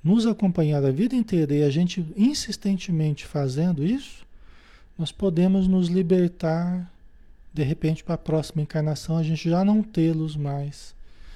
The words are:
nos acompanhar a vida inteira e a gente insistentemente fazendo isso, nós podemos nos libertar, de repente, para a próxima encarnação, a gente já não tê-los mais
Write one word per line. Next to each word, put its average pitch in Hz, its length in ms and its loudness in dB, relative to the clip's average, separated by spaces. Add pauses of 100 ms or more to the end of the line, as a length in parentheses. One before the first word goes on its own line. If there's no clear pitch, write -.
nos 214 220 4
acompanhar 165 580 2
a 135 80 4
vida 214 240 0
inteira 170 380 2
e 147 100 2
a 147 60 4
gente 175 360 0 (120)
insistentemente 190 1080 0
fazendo 143 600 0
isso, 254 400 -4 (720)
nós 160 140 -4
podemos 190 560 2
nos 185 200 4
libertar, 175 1040 0 (640)
de 151 100 -2
repente, 156 400 -2
para 170 120 -4
a - 20 -8
próxima 156 440 -2
encarnação, 151 560 -2
a 165 60 0
gente 160 260 -2
já 175 140 2
não 208 180 4
tê-los 160 540 0
mais 143 580 -6 (420)